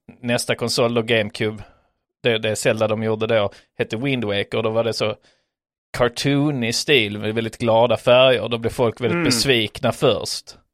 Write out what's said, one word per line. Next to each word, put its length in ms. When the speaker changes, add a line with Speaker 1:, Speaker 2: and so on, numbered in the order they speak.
Speaker 1:
nästa 340
konsol 400
då, 80
GameCube, 600
det, 160
det 180
Zelda 320
de 140
gjorde 240
då, 240
hette 180
Wind 280
Waker, 320
och 60
då 80
var 140
det 80
så 220
cartoony 760
stil 460
med 160
väldigt 240
glada 380
färger, 460
och 80
då 80
blev 120
folk 300
väldigt 140
Speaker 2:
Mm. 100
Speaker 1:
besvikna 680
först. 520